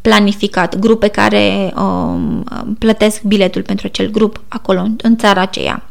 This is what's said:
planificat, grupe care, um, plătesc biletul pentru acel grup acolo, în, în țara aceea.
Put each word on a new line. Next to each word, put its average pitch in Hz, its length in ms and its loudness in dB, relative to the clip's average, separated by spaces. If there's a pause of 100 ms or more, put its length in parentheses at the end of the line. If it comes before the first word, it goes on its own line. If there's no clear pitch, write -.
planificat, 202 760 2
grupe 220 280 4
care, 202 680 0
um, 180 680 -2 (360)
plătesc 214 420 2
biletul 196 400 0
pentru 202 260 -4
acel 190 240 -4
grup 214 360 0
acolo, 190 320 -2
în, 214 220 -2
în 226 160 4
țara 196 240 2
aceea. - 500 -6